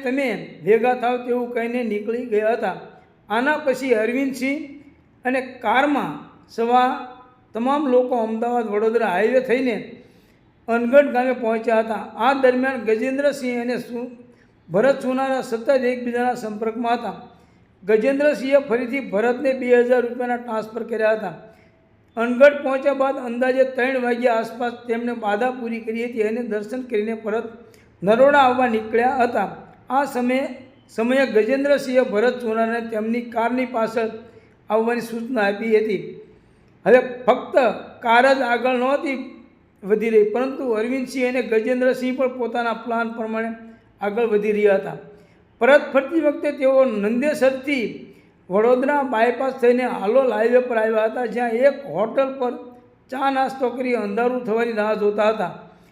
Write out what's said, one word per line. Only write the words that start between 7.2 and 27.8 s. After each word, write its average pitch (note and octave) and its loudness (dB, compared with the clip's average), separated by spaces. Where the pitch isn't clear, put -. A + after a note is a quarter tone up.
તમામ C#4 0
લોકો B3+ 4
અમદાવાદ A3+ -2
વડોદરા A3 0
હાઈવે G#3+ 2
થઈને B3 -2
અનગઢ A#3+ 4
ગામે B3 0
પહોંચ્યા A3+ 0
હતા. A3 -2
આ G#3+ -2
દરમિયાન C4 2
ગજેન્દ્રસિંહ B3 -2
અને A#3+ -4
સુ-, B3 -8
ભરત B3+ 2
સુનારા C4 -2
સતત A3+ -4
એકબીજાના B3 0
સંપર્કમાં A3 -4
હતા. G#3+ -6
ગજેન્દ્રસિંહે C4+ 2
ફરીથી B3+ 0
ભરતને A#3+ 0
બે B3 4
હજાર A#3+ 4
રૂપિયાના A#3+ -4
ટ્રાન્સફર A3+ -8
કર્યા A3 0
હતા. G3+ -4
અનગઢ B3 4
પહોંચ્યા C4+ 0
બાદ C4+ 0
અંદાજે B3+ 0
ત્રણ C4 0
વાગ્યા A#3+ 0
આસપાસ A3+ -4
તેમણે A#3+ -4
બાધા A3 -2
પૂરી A#3 -8
કરી A3+ -6
હતી A#3+ -4
અને A3+ -2
દર્શન G#3+ -6
કરીને A3+ -4
પરત A3 -6